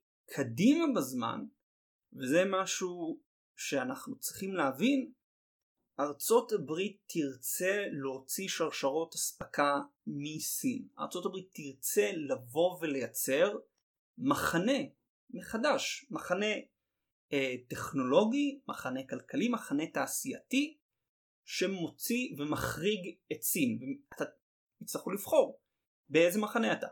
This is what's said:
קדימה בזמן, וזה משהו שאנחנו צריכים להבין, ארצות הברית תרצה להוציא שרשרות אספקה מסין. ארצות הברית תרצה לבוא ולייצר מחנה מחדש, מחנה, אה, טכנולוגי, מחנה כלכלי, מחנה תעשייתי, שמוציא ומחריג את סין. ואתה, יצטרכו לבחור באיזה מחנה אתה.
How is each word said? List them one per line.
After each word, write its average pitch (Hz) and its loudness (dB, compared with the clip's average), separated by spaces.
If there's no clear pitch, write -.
קדימה 185 4
בזמן, 127 -2
וזה 135 4
משהו 180 -2
שאנחנו - -4
צריכים - -6
להבין, 185 2
ארצות 147 2
הברית 185 -2
תרצה 175 -2
להוציא 135 -6
שרשרות 156 0
אספקה - 0
מסין. 147 -4
ארצות - -6
הברית 185 -6
תרצה 196 0
לבוא 147 0
ולייצר 147 2
מחנה 170 2
מחדש, - 0
מחנה, 196 0
אה, 135 2
טכנולוגי, 214 2
מחנה 131 -6
כלכלי, 143 -2
מחנה 160 -2
תעשייתי, 190 -2
שמוציא 196 -2
ומחריג 151 -2
את - -6
סין. 120 0
ואתה, 135 -8
יצטרכו - -6
לבחור - 2
באיזה 175 6
מחנה 220 2
אתה. - -2